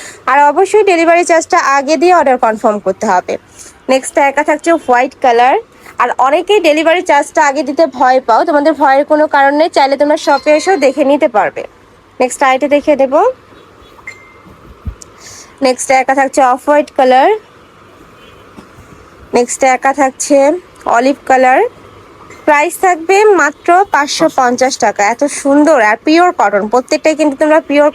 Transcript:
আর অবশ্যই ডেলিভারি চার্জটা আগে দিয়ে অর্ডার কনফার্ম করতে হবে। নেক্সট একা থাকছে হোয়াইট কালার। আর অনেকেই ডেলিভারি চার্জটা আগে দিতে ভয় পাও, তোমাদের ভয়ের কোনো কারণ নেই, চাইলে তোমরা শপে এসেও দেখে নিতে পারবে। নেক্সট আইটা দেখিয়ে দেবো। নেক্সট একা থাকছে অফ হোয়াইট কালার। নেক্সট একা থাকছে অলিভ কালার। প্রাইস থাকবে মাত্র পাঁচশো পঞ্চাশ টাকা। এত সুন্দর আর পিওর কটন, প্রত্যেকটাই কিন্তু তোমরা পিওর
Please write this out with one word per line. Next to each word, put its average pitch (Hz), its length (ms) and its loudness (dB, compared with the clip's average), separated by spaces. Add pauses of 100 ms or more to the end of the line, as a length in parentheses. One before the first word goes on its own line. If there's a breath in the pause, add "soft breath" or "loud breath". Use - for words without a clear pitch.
(260 loud breath)
আর 269 140 2
অবশ্যই 370 440 2
ডেলিভারি 339 400 2
চার্জটা 339 340 0
আগে 277 380 -2
দিয়ে 349 180 2
অর্ডার 277 240 2
কনফার্ম 220 400 -2
করতে 196 280 -6
হবে। 180 320 -2 (500 loud breath)
নেক্সট 262 300 -2
একা 277 260 0
থাকছে 320 280 -2
হোয়াইট 254 500 -2
কালার। 247 360 2 (400 loud breath)
আর 240 100 0 (100)
অনেকেই 359 420 0
ডেলিভারি 320 420 0
চার্জটা 302 440 0
আগে 277 160 -2
দিতে 294 240 -2
ভয় 262 340 0
পাও, 233 240 0
তোমাদের 302 280 0
ভয়ের 277 320 0
কোনো 302 220 0
কারণ 277 280 0
নেই, 311 140 0
চাইলে 277 280 0
তোমরা 294 200 0
শপে 294 340 -2
এসেও 311 260 0
দেখে 277 280 0
নিতে 285 240 0
পারবে। 180 340 -4 (580)
নেক্সট 254 220 -4
আইটা 262 260 0
দেখিয়ে 285 280 0
দেবো। 294 360 0 (2250 loud breath)
নেক্সট 254 280 -2
একা 262 240 0
থাকছে 277 280 0
অফ 254 260 0
হোয়াইট 294 280 0
কালার। 262 340 2 (2000)
নেক্সট 247 300 -2
একা 262 280 0
থাকছে 277 600 0 (340)
অলিভ 254 300 0 (100)
কালার। 262 340 2 (840)
প্রাইস 302 360 0
থাকবে 370 440 0
মাত্র 349 680 2
পাঁচশো 294 440 -2
পঞ্চাশ 254 420 -2
টাকা। 208 260 -2
এত 233 200 -2
সুন্দর 285 580 0
আর 214 220 0
পিওর 339 340 2
কটন, 208 300 -2
প্রত্যেকটাই 285 460 -2
কিন্তু 294 220 -2
তোমরা 311 240 2
পিওর 294 340 0